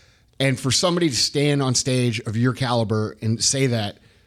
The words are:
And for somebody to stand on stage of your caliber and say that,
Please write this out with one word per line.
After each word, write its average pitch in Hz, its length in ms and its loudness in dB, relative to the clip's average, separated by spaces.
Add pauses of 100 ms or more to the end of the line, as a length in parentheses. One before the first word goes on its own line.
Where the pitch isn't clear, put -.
(400)
And 135 200 0
for 135 100 -2
somebody 175 380 2
to 123 80 -2
stand 143 460 0
on 131 120 0
stage 123 460 0
of 107 160 -6
your 123 160 2
caliber 110 680 -2
and 113 200 0
say 135 260 2
that, 107 280 -4 (300)